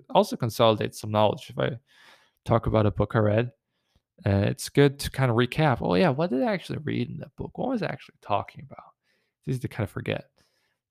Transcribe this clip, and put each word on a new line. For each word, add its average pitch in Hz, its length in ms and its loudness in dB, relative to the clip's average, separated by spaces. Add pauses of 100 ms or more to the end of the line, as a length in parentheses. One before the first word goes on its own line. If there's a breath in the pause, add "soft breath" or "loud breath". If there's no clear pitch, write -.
also 202 260 2
consolidates 113 640 2
some 107 120 -8
knowledge. 107 400 2
If 120 80 -6
I 127 180 -2 (680 soft breath)
talk 113 220 2
about 107 220 2
a 98 40 2
book - 240 -2
I 113 40 4
read, 110 320 2 (760)
uh, 98 220 4
it's - 200 -4
good 143 320 4
to - 120 -6
kinda 131 220 0
recap. 123 460 2
"Oh, - 160 0
yeah, 185 140 4
what 160 220 -2
did 262 100 -2
I 240 100 0
actually - 280 -6
read 120 300 -4
in 127 100 -12
that - 180 -16
book? - 200 -10
What - 120 -6
was 240 120 -4
I 151 60 -4
actually - 340 -12
talking - 480 -6
about?" - 140 -18 (640)
It's 131 100 -4
easy - 20 -12
to - 80 -6
kinda - 180 -6
forget. - 460 -8 (600)